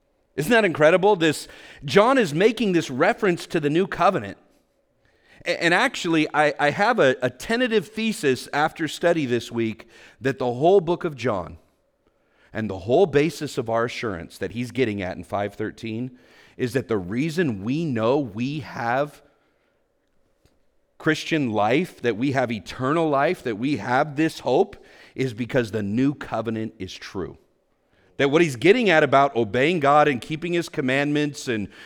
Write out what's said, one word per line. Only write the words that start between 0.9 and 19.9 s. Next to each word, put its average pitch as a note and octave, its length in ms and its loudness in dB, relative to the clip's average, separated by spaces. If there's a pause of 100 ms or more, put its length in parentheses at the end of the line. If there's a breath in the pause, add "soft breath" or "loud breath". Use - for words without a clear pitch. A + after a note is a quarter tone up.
This, D#3 320 0 (340 loud breath)
John G3+ 340 4
is F3 160 2
making G#3+ 380 2
this D#3+ 180 0
reference F3 580 0
to F3 120 -2
the D3 100 0
new E3+ 160 2
covenant. E3 520 -2 (1080 soft breath)
A-, - 160 -4
and E3+ 120 2
actually, F3 600 0
I, D3 240 2
I D3 120 2
have G3+ 300 2
a, C3 220 4
a B2+ 80 0
tentative A3+ 600 -2
thesis G3+ 640 -2
after D3+ 340 -2
study E3+ 380 0
this A#2+ 260 -2
week A2+ 380 -6 (320 soft breath)
that C3 180 -4
the B2 140 -2
whole E3+ 260 4
book E3+ 240 -2
of D#3 140 -8
John F#2 400 -4 (960)
and A2 160 -6
the F#2+ 100 -8
whole B2+ 280 2
basis D3 500 0
of A#2 120 -4
our A2+ 140 0
assurance G2 540 -6
that A2+ 140 -6
he's A#2+ 200 -8
getting G#2+ 300 -2
at F2+ 160 -6
in - 80 -12
five G2+ 300 -4
thirteen A2+ 640 -8 (380 soft breath)
is B2 180 -4
that - 140 -2
the G#3+ 100 0
reason A#2+ 680 -2
we C#3+ 180 -2
know B2 340 0
we C3 440 -6
have B2 600 -4 (1800)